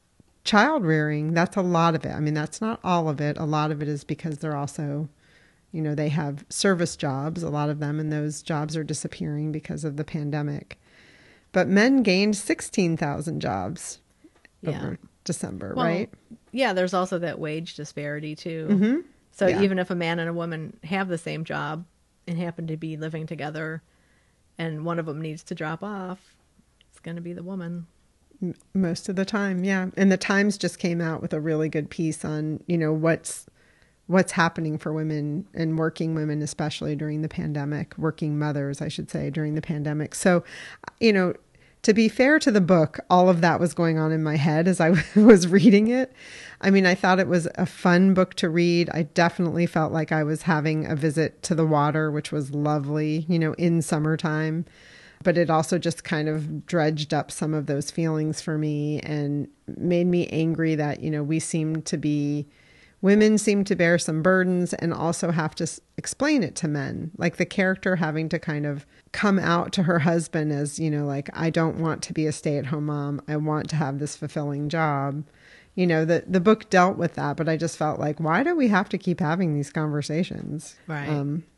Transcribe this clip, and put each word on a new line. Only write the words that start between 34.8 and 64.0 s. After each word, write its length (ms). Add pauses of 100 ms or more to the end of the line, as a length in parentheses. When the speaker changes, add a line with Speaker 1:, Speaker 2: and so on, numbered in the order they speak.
Speaker 1:
women 600
and 240
working 360
women, 280
especially 520
during 280
the 60
pandemic, 680
working 420
mothers, 440
I 60
should 220
say, 200
during 240
the 80
pandemic. 520
So, 300 (560)
you 120
know, 220 (480)
to 100
be 160
fair 300
to 120
the 120
book, 380 (100)
all 180
of 140
that 180
was 140
going 240
on 120
in 120
my 140
head 320
as 120
I 100
<laughs> 260
was 300
reading 420
it. 240 (500)
I 80
mean, 160
I 80
thought 240
it 100
was 180 (100)
a 100
fun 480
book 220
to 120
read. 460
I 80
definitely 640
felt 260
like 180
I 120
was 200
having 440
a 100
visit 460
to 120
the 120
water, 440
which 220
was 220
lovely, 760
you 100
know, 160
in 280
summertime. 840 (580)
But 160
it 120
also 280
just 260
kind 240
of 380
dredged 480
up 160
some 240
of 120
those 240
feelings 500
for 180
me 420
and 480 (180)
made 400
me 220
angry 460
that, 260
you 100
know, 120
we 160
seem 440
to 160
be, 480 (560)
women 340
seem 280
to 120
bear 220
some 240